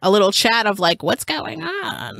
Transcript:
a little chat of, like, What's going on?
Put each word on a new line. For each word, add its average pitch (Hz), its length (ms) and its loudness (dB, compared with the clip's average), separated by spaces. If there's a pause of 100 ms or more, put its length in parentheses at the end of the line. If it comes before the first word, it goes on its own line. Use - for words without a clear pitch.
a 190 80 2
little 202 220 6
chat 226 340 2
of, 202 120 0
like, 170 240 2
What's 202 220 -2
going 311 380 -8
on? 359 580 -8